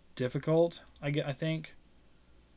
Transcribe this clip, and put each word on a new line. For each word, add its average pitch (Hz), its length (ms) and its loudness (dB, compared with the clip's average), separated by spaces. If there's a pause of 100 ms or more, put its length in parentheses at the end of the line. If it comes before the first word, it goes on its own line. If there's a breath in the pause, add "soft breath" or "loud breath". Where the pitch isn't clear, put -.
(160)
difficult, 156 680 2 (220)
I 147 80 -2
ge-, 147 140 0
I 143 80 -4
think. 160 420 -4 (800)